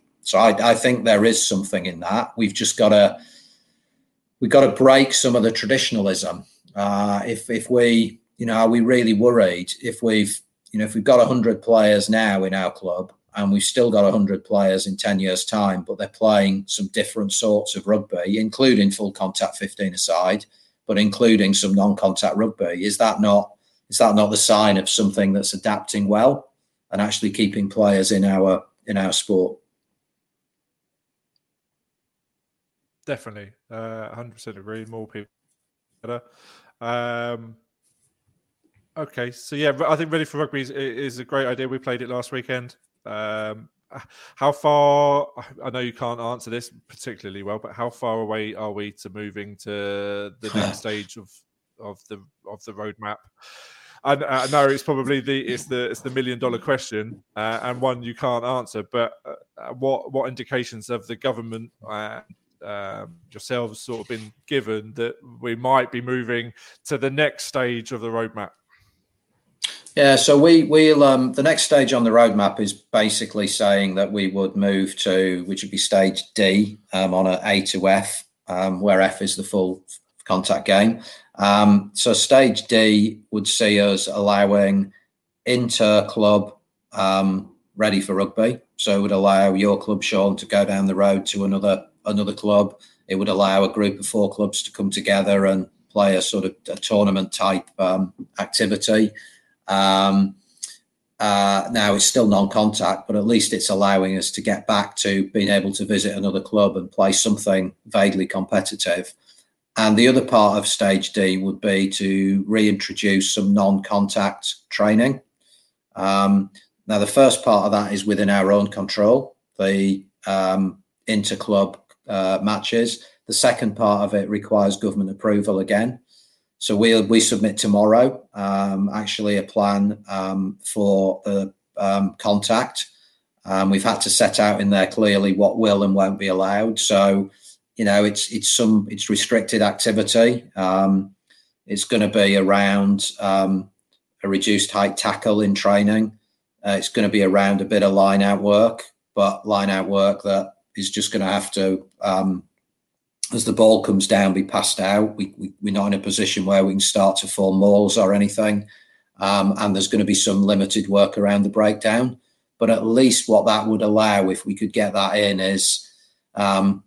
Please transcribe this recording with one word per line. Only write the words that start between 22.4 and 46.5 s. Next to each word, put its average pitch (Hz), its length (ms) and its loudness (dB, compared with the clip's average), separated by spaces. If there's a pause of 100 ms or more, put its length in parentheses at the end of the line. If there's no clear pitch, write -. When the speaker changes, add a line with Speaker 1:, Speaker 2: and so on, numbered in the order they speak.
Speaker 1:
is 104 140 -2
that 107 220 2
not, 101 320 2 (380)
is - 80 -4
that 110 160 4
not 104 160 4
the 107 60 -2
sign 107 400 4
of 95 120 -2
something 98 460 0
that's 98 180 -2
adapting 101 560 -4
well 120 420 2 (400)
and 98 100 -4
actually 104 300 -2
keeping 101 380 -2
players 101 420 2
in 98 140 2
our, 95 400 2 (220)
in 101 100 -4
our 95 160 -2
sport? - 460 -2 (3500)
Speaker 2:
Definitely, 104 460 -12 (180)
uh, 113 400 -12
a - 40 -18
hundred 120 180 -16
percent 107 260 -18
agree. 110 280 -14
More 113 200 -14
people, 104 220 -16 (760)
better. 120 200 -10 (580)
Um, 120 760 -8 (1400)
okay, 131 340 -8
so - 240 -16
yeah, 147 180 0 (140)
I 151 80 2
think 156 160 -4
Ready 156 140 -2
for 147 140 -10
Rugby 143 240 -6
is, 127 80 -12
is 135 480 -8
a 127 60 -14
great 135 220 -4
idea. 127 220 -6
We 131 100 -8
played 123 240 -8
it 120 60 -10
last 123 240 -8
weekend. 127 420 -8 (320)
Um, 107 640 -10 (640)
how 143 180 2
far, 143 760 2 (360)
I 131 60 -8
know 123 80 -8
you 120 160 -6
can't 120 260 -8
answer 117 300 -10